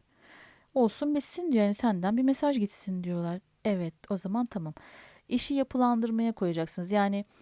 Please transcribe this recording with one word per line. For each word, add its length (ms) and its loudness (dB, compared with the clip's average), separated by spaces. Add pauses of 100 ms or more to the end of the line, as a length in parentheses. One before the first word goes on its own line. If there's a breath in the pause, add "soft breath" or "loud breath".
(720 loud breath)
Olsun 420 2
bitsin." 360 0
diyor. 120 6
Yani 100 2
senden 440 0
bir 60 2
mesaj 360 2
gitsin 440 -2
diyorlar. 360 -4 (260)
Evet, 280 -2 (160)
o 80 -2
zaman 280 -2
tamam. 280 -6 (560 loud breath)
İşi 240 0
yapılandırmaya 760 2
koyacaksınız. 600 -2
Yani, 340 2 (160 soft breath)